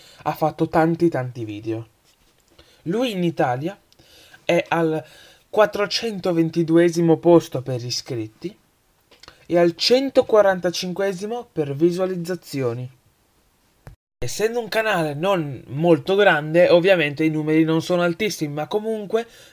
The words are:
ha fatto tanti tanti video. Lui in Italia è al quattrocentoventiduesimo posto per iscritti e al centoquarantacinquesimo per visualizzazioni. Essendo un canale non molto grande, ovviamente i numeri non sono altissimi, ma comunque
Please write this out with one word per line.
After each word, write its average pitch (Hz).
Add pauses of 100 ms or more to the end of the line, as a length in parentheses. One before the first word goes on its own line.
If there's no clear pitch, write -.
(220)
ha 151
fatto 160
tanti 165
tanti 123
video. 110 (960)
Lui 226
in 190
Italia 160 (640)
è 123
al 156 (460)
quattrocentoventiduesimo 170
posto 165
per 127
iscritti 123 (880)
e 170
al 175
centoquarantacinquesimo 196
per 139
visualizzazioni. 170 (1300)
Essendo 226
un 220
canale 190
non 156
molto 160
grande, 170
ovviamente 165
i 160
numeri 156
non 160
sono 175
altissimi, 170
ma 151
comunque 214 (260)